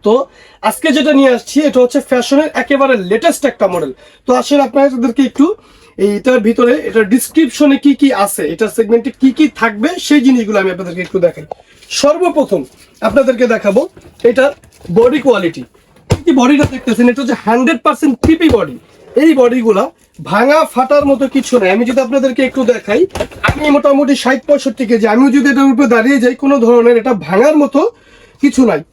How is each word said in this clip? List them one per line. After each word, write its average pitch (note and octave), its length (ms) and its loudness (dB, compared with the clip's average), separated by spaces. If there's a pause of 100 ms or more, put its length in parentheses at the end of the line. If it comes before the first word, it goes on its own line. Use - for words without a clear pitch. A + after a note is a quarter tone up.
তো G#3+ 80 2 (560)
আজকে C4 180 -6 (100)
যেটা D4+ 220 0
নিয়ে C4+ 180 4
আসছি, - 200 -6 (120)
এটা B3+ 140 0
হচ্ছে B3 160 0 (100)
ফ্যাশনের C#4 400 0 (120)
একেবারে C4+ 340 0 (160)
লেটেস্ট B3+ 400 -2
একটা - 220 -4
মডেল। D#3 180 -6 (340)
তো B3+ 140 -2
আসেন C#4+ 280 0
আপনাদেরকে C4 600 -2
একটু C4+ 160 0 (640)
এইটার A#3+ 400 0
ভিতরে, A#3+ 260 2 (160)
এটার G#3+ 240 0
ডেসক্রিপশনে C#4 680 0
কি C#4+ 80 4 (100)
কি C#4 80 4 (160)
আছে, - 180 -8 (100)
এটার G3+ 240 -4
সেগমেন্টে A3+ 340 0 (100)
কি C4+ 160 4
কি D#4 80 4 (160)
থাকবে, A3+ 280 -2 (180)
সেই D4 200 2
জিনিসগুলো A3 340 0
আমি F#3+ 120 -2
আপনাদেরকে F3 340 -10
একটু F#3+ 180 -6
দেখাই। D3+ 200 -4 (540)
সর্বপ্রথম D4+ 640 0 (460)
আপনাদেরকে B3 460 2
দেখাবো G#3+ 280 0 (480)
এটার C4 220 0 (460)
বডি B3+ 280 2
কোয়ালিটি। F3+ 380 -2 (540)
এই - 80 -18
যে F4 140 2
বডিটা C4+ 340 2
দেখতেছেন, A#3+ 380 -2
এটা C4+ 100 -6
হচ্ছে B3 240 -4
হান্ড্রেড B3 400 0
পার্সেন্ট C#4+ 280 0 (120)
পিপি D#4+ 300 2
বডি। D3+ 200 -4 (480)
এই D#4+ 160 4
বডিগুলা A#3 440 2 (480)
ভাঙা C4 280 2 (140)
ফাটার C4+ 380 0
মতো C4+ 140 0 (100)
কিছু C4 260 -2
নাই। F#3 140 0
আমি A#3 140 0
যদি B3+ 160 -2
আপনাদেরকে B3+ 440 -2
একটু C4 120 -4 (120)
দেখাই, G#3+ 280 -2 (480)
আমি D4+ 260 -4
মোটামুটি C#4+ 380 2 (100)
ষাট B3+ 240 0
পঁয়ষট্টি C4+ 420 -2
কেজি, A3+ 240 2
আমিও C4 220 4
যদি C#4+ 180 2
এটার C#4 200 2
উপরে C4 220 2
দাঁড়িয়ে B3+ 280 2
যাই, B3 200 0
কোনো C#4 120 2 (100)
ধরনের A#3 360 4
এটা B3 120 -2 (140)
ভাঙার A#3+ 360 2
মতো C#4 160 0 (640)
কিছু C4+ 280 2
নাই। D#3 100 -2 (120)